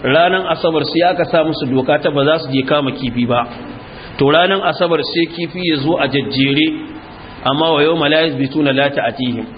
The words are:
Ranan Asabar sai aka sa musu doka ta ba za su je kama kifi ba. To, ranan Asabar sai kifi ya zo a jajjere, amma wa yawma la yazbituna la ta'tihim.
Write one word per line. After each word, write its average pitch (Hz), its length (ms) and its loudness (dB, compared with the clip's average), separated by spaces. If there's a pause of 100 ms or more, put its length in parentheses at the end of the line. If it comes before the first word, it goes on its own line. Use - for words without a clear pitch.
Ranan 175 480 4
Asabar 160 320 0
sai 165 260 0
aka 175 160 0
sa 165 180 2
musu 151 220 -2
doka 131 340 2
ta 156 120 0
ba 143 140 2
za 156 140 4
su 139 120 -8
je 135 120 2
kama 143 280 0
kifi 127 340 -2
ba. 120 220 0 (720)
To, 139 100 4
ranan 185 320 4
Asabar 170 400 0
sai 170 320 0
kifi 170 300 -8
ya 160 140 0
zo 147 200 0
a 147 100 0
jajjere, 139 600 2 (760)
amma 151 260 0
wa 147 100 4
yawma 160 280 2
la 156 80 2 (100)
yazbituna 139 460 -2
la 139 160 2
ta'tihim. 120 560 -4 (120)